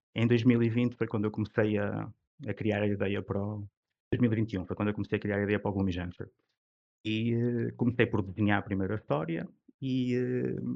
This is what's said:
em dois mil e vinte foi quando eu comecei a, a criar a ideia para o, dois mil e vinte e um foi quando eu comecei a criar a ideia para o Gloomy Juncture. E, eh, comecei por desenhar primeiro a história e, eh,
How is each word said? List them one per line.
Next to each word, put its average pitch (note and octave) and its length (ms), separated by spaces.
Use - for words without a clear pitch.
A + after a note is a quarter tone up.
em A#2 120
dois A#2 180
mil A#2 180
e A#2 80
vinte A#2+ 260
foi A2+ 100
quando G#2 200
eu G#2+ 40
comecei G#2+ 480
a, G#2+ 320
a G2+ 60
criar G#2 280
a G#2+ 60
ideia G2+ 340
para G2 200
o, G#2 260
dois - 80
mil A#2+ 120
e G#2+ 40
vinte G#2+ 180
e F#2 40
um E2+ 80
foi F#2 100
quando G#2 140
eu G#2 40
comecei G2+ 240
a - 20
criar G2+ 180
a G2+ 60
ideia G#2 160
para G#2 100
o F#2+ 40
Gloomy G2 180
Juncture. F2+ 380
E, A2+ 300
eh, A#2 420
comecei A#2 300
por G#2 160
desenhar G2+ 420
primeiro F#2+ 300
a - 20
história E3 520
e, B2+ 360
eh, B2 400